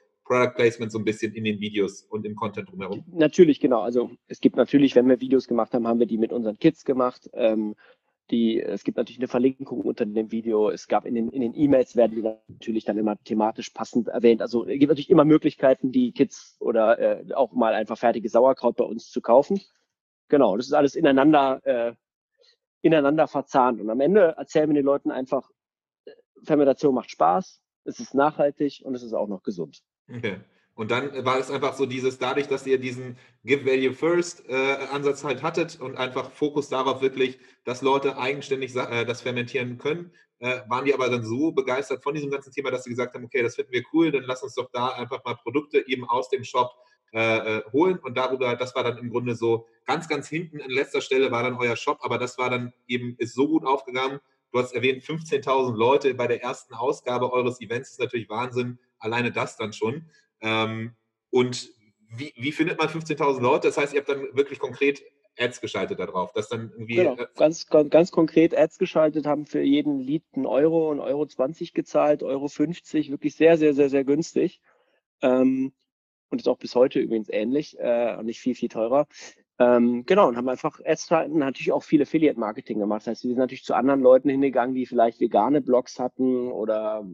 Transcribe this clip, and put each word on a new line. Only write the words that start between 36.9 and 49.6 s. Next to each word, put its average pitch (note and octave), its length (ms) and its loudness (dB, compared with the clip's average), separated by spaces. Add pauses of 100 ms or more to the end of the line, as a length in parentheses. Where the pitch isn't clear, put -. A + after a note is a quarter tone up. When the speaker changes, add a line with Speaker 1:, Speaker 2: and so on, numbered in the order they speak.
Speaker 1:
wirklich, C3 380 0 (240)
dass A#2+ 180 -8
Leute C3+ 380 0
eigenständig C3 540 -4
sa-, B2+ 160 -4
äh, A#2 160 -2
das A#2 160 -6
fermentieren B2 580 -6
können, F3 320 -6 (260)
äh, B2 300 -4
waren B2+ 180 -2
die C#3 80 6
aber B2+ 160 0
dann A#2+ 140 -2
so C3+ 300 -2
begeistert C3+ 500 -2
von C#3+ 100 -4
diesem C#3+ 160 -6
ganzen C3+ 220 -8
Thema, C#3 180 -6
dass B2 140 -4
sie A#2+ 80 -12
gesagt A#2+ 240 -6
haben, B2 80 -14
okay, B2 180 -2
das C3 140 -2
finden C#3 160 -8
wir B2 120 -2 (100)
cool, D#3+ 180 2
dann C3 140 -2
lass B2+ 180 -8
uns B2 100 -12
doch B2 180 -8
da B2 180 -2
einfach B2 340 -8
mal A#2+ 120 -8
Produkte C#3 520 -2
eben B2+ 200 -6
aus B2+ 220 -2
dem B2 140 -4
Shop, B2 280 -2 (420)
äh, A2 460 0
äh, A2 120 -8
holen F3+ 280 2
und B2 180 -10
darüber, B2+ 400 -2
das B2 180 -8
war - 80 -2
dann A#2+ 140 -4
im B2 120 -12
Grunde A#2+ 260 -4
so A2+ 320 -2 (180)